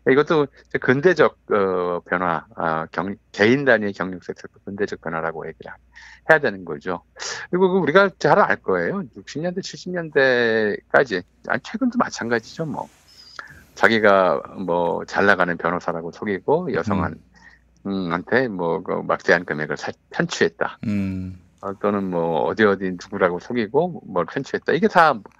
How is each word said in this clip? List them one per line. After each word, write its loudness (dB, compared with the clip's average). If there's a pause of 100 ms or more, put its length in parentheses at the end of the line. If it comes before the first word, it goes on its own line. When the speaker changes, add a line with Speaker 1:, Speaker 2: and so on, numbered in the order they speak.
(100)
Speaker 1:
이것도 2 (180)
이제 -6
근대적, 4 (140)
어, 0
변화, -2 (120)
아, -2
경-, -6 (160)
개인 4
단위의 2
경력 -8
세탁도 -14
근대적 -6
변화라고 -6
얘기를 -14
하-, -20 (520)
해야 6
되는 -4
거죠. -8 (460)
그리고 2
그 4
우리가 4
잘 4
알 2
거예요. -2 (120)
육십 -12
년대, -6
칠십 -10
년대까지, 2 (240)
아니, -2
최근도 -4
마찬가지죠, -4
뭐. -8 (880)
자기가 6 (260)
뭐 0
잘 0
나가는 2
변호사라고 -4
속이고 -4
여성한-, -2 (720)
Speaker 2:
음. -6 (180)
Speaker 1:
음, -4
한테 0
뭐 -4
그 -6
막대한 0
금액을 -6
사-, -10 (180)
편취했다. -2
Speaker 2:
음. -4 (220)
Speaker 1:
어, -8
또는 -2
뭐 0
어디 0
어디 2
누구라고 -2
속이고 -2
뭘 -2
편취했다. -4
이게 0
다 4 (260)